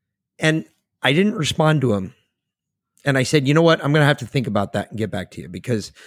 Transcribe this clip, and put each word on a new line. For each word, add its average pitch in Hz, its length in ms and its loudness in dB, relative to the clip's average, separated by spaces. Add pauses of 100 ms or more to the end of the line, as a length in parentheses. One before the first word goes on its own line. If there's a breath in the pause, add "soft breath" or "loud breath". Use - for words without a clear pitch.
(380)
And 160 280 0 (360)
I 131 120 2
didn't 196 220 2
respond 156 460 0
to 117 120 2
him. 95 200 -4 (920)
And 135 120 0
I 131 60 2
said, 143 240 0
"You 147 60 4
know 160 80 4
what? 165 220 4
I'm 139 100 0
gonna 151 120 4
have 143 120 2
to 113 100 -10
think 127 200 -4
about 101 260 -4
that 101 160 -4
and - 80 -14
get 104 120 -4
back 92 220 -10
to 85 100 -16
you," 67 60 -14
because 92 460 -8 (140 loud breath)